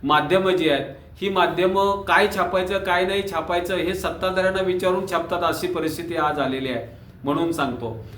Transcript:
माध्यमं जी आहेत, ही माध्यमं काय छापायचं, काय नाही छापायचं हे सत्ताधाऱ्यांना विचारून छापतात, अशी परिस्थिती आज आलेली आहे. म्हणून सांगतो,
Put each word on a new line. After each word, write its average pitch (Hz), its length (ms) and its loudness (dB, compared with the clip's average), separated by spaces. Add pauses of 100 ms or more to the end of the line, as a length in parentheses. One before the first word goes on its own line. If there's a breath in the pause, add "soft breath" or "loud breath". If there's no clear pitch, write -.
माध्यमं 156 520 4
जी 160 140 2
आहेत, 135 160 2 (360 loud breath)
ही 196 80 0
माध्यमं 190 720 2
काय 185 340 4
छापायचं, 196 440 0
काय 180 260 2
नाही 196 260 0
छापायचं 175 440 -2
हे 175 180 0
सत्ताधाऱ्यांना 185 680 0
विचारून 185 500 0
छापतात, 175 320 -2
अशी 165 240 0
परिस्थिती 165 480 -4
आज 151 240 0
आलेली 131 300 -2
आहे. 117 280 -8 (260 loud breath)
म्हणून 165 280 0
सांगतो, 120 540 -4 (120 loud breath)